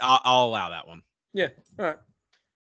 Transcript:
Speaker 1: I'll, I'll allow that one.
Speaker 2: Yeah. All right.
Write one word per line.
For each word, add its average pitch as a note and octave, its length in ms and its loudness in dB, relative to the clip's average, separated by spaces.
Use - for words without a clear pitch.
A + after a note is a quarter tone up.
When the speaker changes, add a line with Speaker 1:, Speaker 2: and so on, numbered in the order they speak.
Speaker 1:
I'll, B2+ 240 2
I'll B2+ 220 4
allow A2 240 -6
that E2 160 -14
one. E2+ 160 -20
Speaker 2:
Yeah. F3+ 160 -2
All G#3 80 -6
right. D#3 120 -8